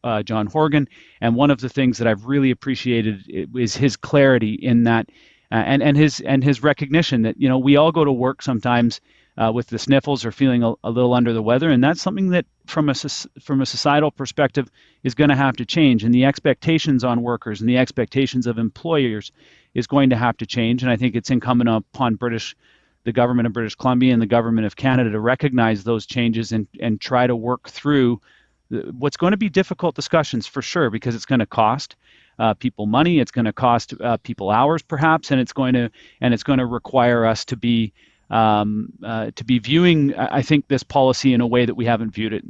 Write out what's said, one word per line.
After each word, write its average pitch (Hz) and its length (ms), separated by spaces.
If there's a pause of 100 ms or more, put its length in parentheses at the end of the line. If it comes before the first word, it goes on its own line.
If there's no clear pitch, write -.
uh, 110 180
John 107 240
Horgan, 151 420 (320)
and 117 160
one 143 140
of 127 100
the 127 80
things 127 300
that 117 80
I've 107 180
really 135 260
appreciated 117 800
i-, 92 300
is 120 180
his 131 200
clarity 127 580
in 120 300
that, 117 240 (420)
uh, 113 60
and, 135 260
and 143 140
his, 147 240
and 135 240
his 131 180
recognition 143 600
that, 110 160
you 139 100
know, 131 100
we 139 180
all 156 160
go 156 120
to 143 80
work 127 300
sometimes, 120 580 (360)
uh, 113 160
with 120 140
the 117 120
sniffles 135 460
or 113 80
feeling 123 300
a, 117 100 (100)
a - 60
little 123 240
under 120 220
the 110 80
weather, 127 260
and 131 160
that's - 160
something 190 300
that 180 160 (200)
from 151 220
a 135 60
soc-, - 360 (120)
from 135 180
a 131 60
societal 147 440
perspective 139 600 (320)
is 127 120
gonna 143 220
have 135 200
to 120 100
change, 131 380
and 117 100
the 127 100
expectations 139 800
on 120 160
workers 117 400
and 113 80
the 123 80
expectations 127 720
of 117 120
employers 117 720 (440)
is 123 120
going 139 220
to 127 80
have 117 220
to 110 80
change. 120 360
And 127 80
I 117 60
think 110 180
it's 117 140
incumbent 120 400
upon 113 460
British, 113 420 (480)
the 117 80
government 120 340
of 113 60
British 110 220
Columbia 127 400
and 117 80
the 110 40
government 113 400
of 98 80
Canada 127 360
to 107 100
recognize 117 640
those 113 220
changes 113 440
and, 110 160 (140)
and 110 180
try 123 280
to 123 100
work 117 320
through 131 520 (500)
the, - 280
what's 135 200
going - 140
to 214 40
be 202 140
difficult 180 440
discussions - 520
for - 160
sure, 151 260
because 113 260
it's 113 120
gonna 120 200
cost, 117 480 (440)
uh, 113 160
people 110 320
money, 151 340
it's 117 100
gonna 113 220
cost, 120 480
uh, 117 220
people 101 280
hours 139 320
perhaps, 160 480
and 131 120
it's 117 100
going 127 220
to, 120 160 (320)
and 123 100
it's 113 100
gonna 131 240
require 120 600
us 113 180
to - 120
be, 113 360 (360)
um, 107 600 (160)
uh, 113 320
to - 80
be 120 160
viewing, 151 560
I, - 220
I 135 40
think, 147 240
this 135 160
policy 131 500
in 120 80
a 120 60
way 123 180
that 117 120
we 120 80
haven't 113 260
viewed 107 220
it 110 180